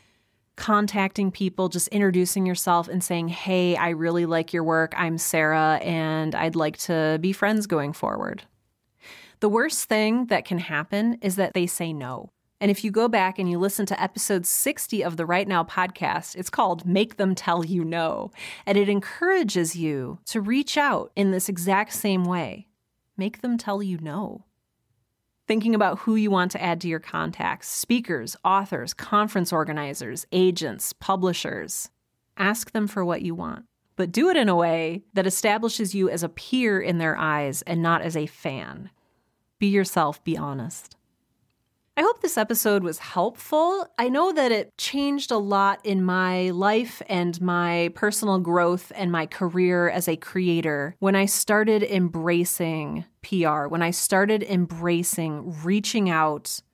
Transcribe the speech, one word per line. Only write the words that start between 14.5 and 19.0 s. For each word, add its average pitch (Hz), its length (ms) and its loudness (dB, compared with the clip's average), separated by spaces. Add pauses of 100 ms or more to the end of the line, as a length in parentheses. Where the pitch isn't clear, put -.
of 165 140 -2
the 165 100 -4
Right 180 200 0
Now 175 180 2
podcast, 180 720 -4
it's 180 140 -8
called 175 360 0
Make 190 300 2
Them 190 180 2
Tell 175 300 0
You 170 200 -2
No. 165 460 -4 (340)
And 202 140 2
it 202 100 4
encourages 202 880 0